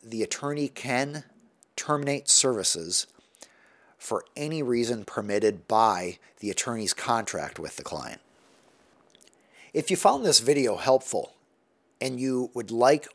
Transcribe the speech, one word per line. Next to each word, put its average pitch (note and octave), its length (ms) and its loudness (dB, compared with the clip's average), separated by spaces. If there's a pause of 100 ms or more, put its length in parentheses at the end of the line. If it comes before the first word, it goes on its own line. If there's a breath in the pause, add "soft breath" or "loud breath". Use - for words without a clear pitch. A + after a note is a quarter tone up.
the A2+ 200 -6
attorney C#3+ 460 -4
can C#3 560 -4 (520)
terminate C#3+ 540 -2
services F2+ 760 2 (920 soft breath)
for - 260 -4 (120)
any D3+ 260 -4
reason A#2+ 420 0
permitted G#2 640 0
by G2 500 2 (200 soft breath)
the G#2 120 -6
attorney's A2 440 -4
contract G2+ 640 -4
with D#2 180 -12
the D2 60 -12
client. - 400 -12 (1500 soft breath)
If D#3 160 -2
you C#3 80 2
found A#3+ 260 4
this D3 160 6
video B2 360 4
helpful - 580 0 (680)
and B2+ 180 -4
you B2+ 360 -2
would A2+ 160 -8
like B2+ 440 4